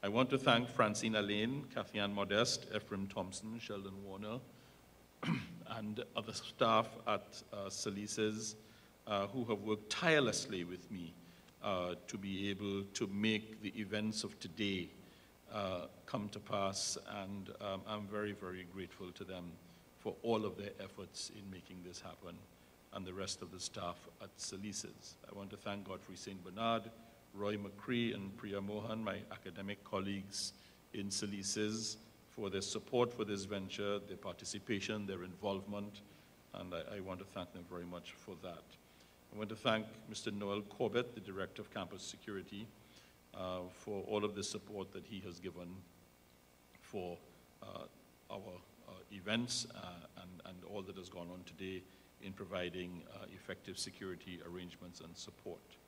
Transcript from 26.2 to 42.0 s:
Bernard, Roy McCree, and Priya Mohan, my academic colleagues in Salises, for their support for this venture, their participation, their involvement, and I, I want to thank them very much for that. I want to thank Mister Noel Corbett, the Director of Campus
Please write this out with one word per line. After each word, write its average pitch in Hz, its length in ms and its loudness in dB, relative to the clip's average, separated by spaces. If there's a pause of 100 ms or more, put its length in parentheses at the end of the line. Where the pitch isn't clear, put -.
Bernard, 110 400 4 (500)
Roy 101 240 2
McCree, 113 580 2
and 98 220 -4
Priya 98 240 0
Mohan, 107 420 0
my 98 140 2 (140)
academic 95 520 -6
colleagues 98 680 0 (400)
in 101 140 0
Salises, 107 880 0 (320)
for 101 200 -2
their 95 120 2
support 120 520 4
for 110 120 2
this 101 200 2
venture, 101 540 0
their 95 180 -6
participation, 101 880 0
their 92 180 -2
involvement, 98 800 -2 (540)
and 92 180 -4
I, 85 240 -2
I - 40 -4
want 92 180 -4
to 95 60 -6
thank 92 280 -8
them 87 160 -8
very 87 160 -4
much 87 280 -8
for - 300 -10
that. 85 200 -8 (720)
I 104 40 -8
want 107 120 -2
to 110 60 -2
thank 110 300 4 (220)
Mister 110 240 -2
Noel 101 300 0
Corbett, 117 520 2
the 110 80 -8
Director 95 400 -4
of 95 100 -10
Campus 92 300 -4